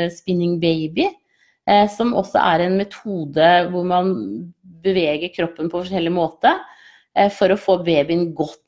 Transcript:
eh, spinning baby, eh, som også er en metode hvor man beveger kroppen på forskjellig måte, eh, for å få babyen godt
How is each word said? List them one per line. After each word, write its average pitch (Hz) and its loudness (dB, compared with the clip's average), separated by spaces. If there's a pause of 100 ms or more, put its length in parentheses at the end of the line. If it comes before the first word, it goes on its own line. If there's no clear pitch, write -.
eh, 170 -2
spinning 175 -2
baby, 165 0 (600)
eh, 208 6
som 233 -2
også - 0
er 175 2
en 185 0
metode 165 -2 (240)
hvor 180 -4
man 180 2 (500)
beveger 170 -2
kroppen 170 -4
på 175 -4
forskjellig 180 -2
måte, 180 0 (640)
eh, 202 4
for 202 0
å 202 0
få 185 0
babyen 170 0
godt 156 -6